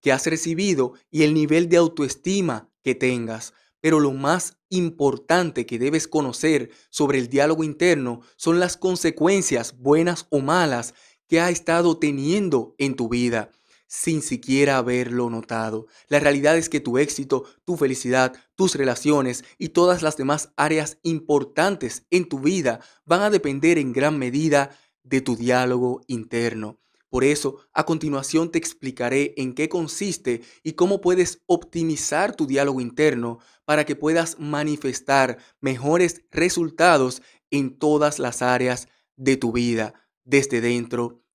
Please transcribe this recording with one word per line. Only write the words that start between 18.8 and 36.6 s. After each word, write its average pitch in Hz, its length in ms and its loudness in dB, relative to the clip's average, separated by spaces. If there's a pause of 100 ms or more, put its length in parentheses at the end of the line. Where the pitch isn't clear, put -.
y 165 100 -6
todas 175 320 4
las 156 160 -2
demás 143 400 -2
áreas 151 460 0
importantes 151 1080 -2
en 175 180 2
tu 147 120 -6
vida 135 420 0 (240)
van 170 160 2
a 208 80 2
depender 165 480 2
en 135 160 -2
gran 143 260 0
medida 139 520 0 (320)
de 131 180 -2
tu 131 160 -4
diálogo 123 720 0
interno. 110 720 -6 (320)
Por 127 120 0
eso, 143 360 0 (160)
a 151 100 2
continuación 156 680 -2
te 165 60 -4
explicaré 135 800 -4
en 131 160 -6
qué 147 160 -4
consiste 160 720 -4 (220)
y 160 100 -8
cómo 190 300 0
puedes 180 420 0
optimizar 170 880 -2
tu 156 120 -2
diálogo 135 340 0
interno 120 600 -2 (260)
para 151 180 2
que 147 100 -4
puedas 160 440 0
manifestar 143 1000 0 (240)
mejores 147 720 0
resultados 160 880 2 (300)